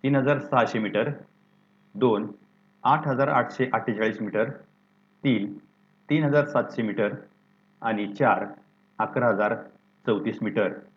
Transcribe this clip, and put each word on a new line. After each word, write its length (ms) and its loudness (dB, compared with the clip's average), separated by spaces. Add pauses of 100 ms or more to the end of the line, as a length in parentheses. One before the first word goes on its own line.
तीन 140 2
हजार 220 2
सहाशे 400 2
मीटर, 320 0 (840)
दोन, 320 2 (580)
आठ 240 2
हजार 200 0
आठशे 440 0
अठ्ठेचाळीस 500 -2
मीटर, 280 0 (760)
तीन, 340 0 (520)
तीन 140 2
हजार 200 4
सातशे 380 -2
मीटर 320 0 (680)
आणि 320 -4
चार, 300 2 (540)
अकरा 300 0
हजार 260 2 (520)
चौतीस 360 -2
मीटर. 300 0 (240)